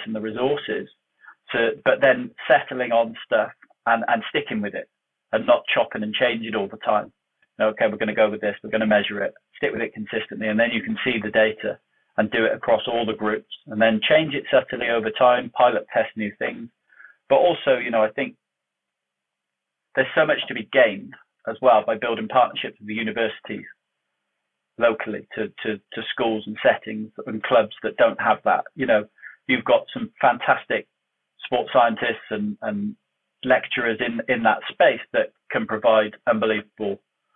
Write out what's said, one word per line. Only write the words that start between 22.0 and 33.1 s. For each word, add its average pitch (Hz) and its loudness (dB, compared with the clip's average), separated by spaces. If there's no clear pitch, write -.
partnerships 123 0
with 104 -18
the 107 -8
universities 110 -6
locally 113 0
to, 110 -4
to, 107 -4
to 113 -8
schools 110 -2
and 107 -10
settings 107 0
and 107 -8
clubs 113 2
that 107 -6
don't 113 2
have 107 2
that. 87 2
You 135 -2
know, 107 2
you've 127 0
got - 4
some 120 -8
fantastic 120 0
sports 120 -4
scientists 117 2
and, 104 -6
and 104 -6